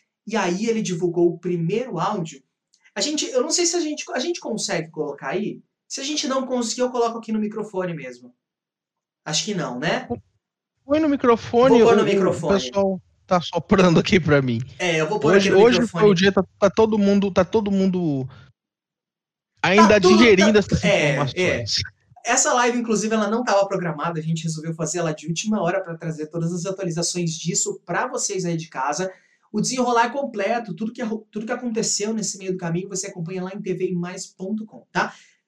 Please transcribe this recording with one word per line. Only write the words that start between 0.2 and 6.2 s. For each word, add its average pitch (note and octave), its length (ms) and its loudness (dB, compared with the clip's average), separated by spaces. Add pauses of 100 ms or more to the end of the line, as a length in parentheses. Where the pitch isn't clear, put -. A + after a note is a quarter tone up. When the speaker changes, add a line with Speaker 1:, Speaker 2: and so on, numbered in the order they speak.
Speaker 1:
E G#3+ 100 -4
aí F#3+ 300 -2
ele A3 160 0
divulgou F3 480 0
o D#3+ 80 -8
primeiro F3+ 600 -4
áudio. F#3+ 440 -4 (520)
A G#3 60 -6
gente, D4 300 -2
eu B3 100 0
não D4 80 0
sei E4 160 0
se E4+ 100 0
a F4 60 0
gente, D4+ 320 -6
a D#4+ 60 -4
gente F4 200 -4
consegue F#3 520 -6
colocar C#3+ 380 -8
aí. F#3 340 -6 (260)
Se - 100 -12
a C4+ 60 -10
gente D4 240 -4